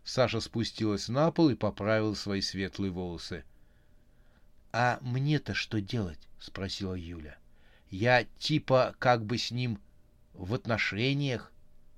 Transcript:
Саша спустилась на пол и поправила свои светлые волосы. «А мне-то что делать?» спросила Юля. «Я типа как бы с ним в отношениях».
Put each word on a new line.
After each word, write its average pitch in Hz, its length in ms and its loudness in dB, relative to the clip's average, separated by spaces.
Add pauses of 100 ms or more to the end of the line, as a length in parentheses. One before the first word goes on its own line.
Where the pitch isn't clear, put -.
Саша 113 380 2
спустилась 107 640 -2
на 147 240 2
пол 165 180 6
и 113 60 2
поправила 107 580 0
свои 98 280 -2
светлые 95 500 -2
волосы. 87 540 -8 (1300)
«А 120 280 2
мне-то 135 520 0
что - 260 -2
делать?» 98 400 -4 (180)
спросила 95 560 -6
Юля. 82 440 -10 (520)
«Я 117 360 4 (120)
типа 131 600 2
как 123 260 4
бы 113 120 -2
с - 140 -4
ним 120 280 -4 (540)
в 95 200 -6
отношениях». 120 960 0 (460)